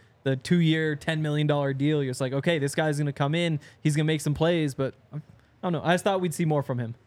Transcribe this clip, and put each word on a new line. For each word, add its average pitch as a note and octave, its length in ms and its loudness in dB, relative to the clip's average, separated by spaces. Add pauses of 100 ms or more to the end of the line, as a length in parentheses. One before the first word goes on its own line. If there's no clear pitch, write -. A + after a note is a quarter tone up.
(240)
the C3+ 120 0
two-year, D#3+ 600 2
ten D#3 260 -4
million D3+ 260 0
dollar C#3+ 260 2
deal. C#3+ 300 0
You're C3 80 -2
just B2+ 100 -6
like, C3 120 -2
"Okay, D#3+ 260 0
this C#3+ 160 -2
guy's D#3 220 0
gonna D3 160 -2
come D3 220 0
in. E3 240 0 (220)
He's D3+ 140 0
gonna D3+ 120 2
make D#3 140 0
some D3 120 0
plays." D#3+ 400 2
But - 220 -4 (180)
I D3 60 -8 (440)
don't F#3 100 0
know. D3+ 100 -2
I D#3+ 100 4
just F3+ 100 0
thought G3 160 2
we'd F3 140 0
see F3 120 0
more D3+ 180 2
from B2 160 -4
him. A#2+ 160 -6 (120)